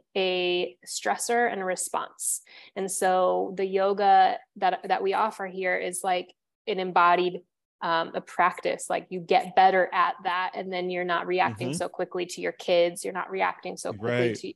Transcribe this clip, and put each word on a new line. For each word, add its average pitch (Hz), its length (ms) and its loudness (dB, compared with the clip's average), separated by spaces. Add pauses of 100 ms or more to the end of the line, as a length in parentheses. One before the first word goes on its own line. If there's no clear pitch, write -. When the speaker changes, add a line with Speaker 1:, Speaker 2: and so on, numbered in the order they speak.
(160)
Speaker 1:
a 180 600 0 (100)
stressor 233 680 -2
and 196 100 -6
a 185 40 -4
response. - 760 -4 (340)
And 190 160 -4
so 185 640 2
the 190 100 -2
yoga 190 720 4 (200)
that, 185 320 0
that 185 120 0
we 196 120 0
offer 208 340 -2
here 185 300 -2
is, 180 260 -6
like, 180 300 -2 (340)
an 190 120 -2
embodied, 180 640 4 (420)
um, 170 300 0
a 185 80 -4
practice. - 680 0
Like, 175 200 -4
you 185 100 -6
get 175 360 2
better 185 360 6
at 180 220 2 (100)
that, 185 300 -4
and 190 180 -8
then 180 200 -4
you're 180 120 -2 (120)
not 180 100 -2
reacting 170 440 0
Speaker 2:
Mm-hmm. 151 80 -4
Speaker 1:
so 175 120 -4
quickly 180 380 -6
to 180 140 -12
your 175 100 -2
kids. 175 520 2
You're 190 180 -6
not 185 100 -8
reacting 185 440 -4
so - 160 -8
quickly 120 360 0
Speaker 2:
Right. 107 80 -2
Speaker 1:
to, - 200 -12